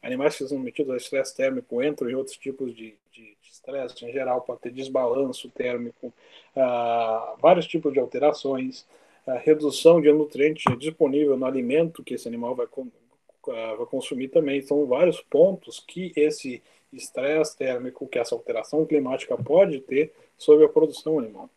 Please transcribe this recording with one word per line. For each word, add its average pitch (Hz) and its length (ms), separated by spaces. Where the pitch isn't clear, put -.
animais 131 340
que - 40
são 135 120
submetidos 131 440
a - 20
estresse 135 400
térmico 127 460
entram 143 260
em 123 60
outros 131 220
tipos 135 360
de, 110 240
de, 107 320
de - 80
estresse, 131 540
em 120 80
geral 127 300
pode - 180
ter 123 100
desbalanço 131 800
térmico, 123 640
ah, 117 840
vários 165 260
tipos 160 260
de 135 60
alterações, 131 880
a 131 80
redução 156 680
de 147 120
nutrientes 151 520
disponível 147 580
no 131 80
alimento 135 600
que 127 100
esse 120 140
animal 117 260
vai 123 140
con-, 131 180
ah, 113 280
vai 117 100
consumir 135 420
também. 143 340
São 143 240
vários 160 360
pontos - 580
que 175 340
esse 147 480
estresse 143 640
térmico, 127 500
que 127 120
essa 120 180
alteração 117 500
climática 131 500
pode 151 440
ter 143 320
sobre 151 280
a - 20
produção 156 500
animal. 104 380